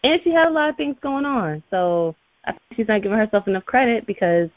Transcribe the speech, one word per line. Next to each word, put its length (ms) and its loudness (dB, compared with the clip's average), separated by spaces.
And 200 4
she 80 2
had 160 4
a 40 2
lot 180 0
of 80 -6
things 240 -4
going 240 -4
on. 440 -2
So 460 0
I 60 -6
think 100 -14
she's 120 -2
not 160 0
giving 140 0
herself 300 0
enough 180 -2
credit 420 0
because 500 0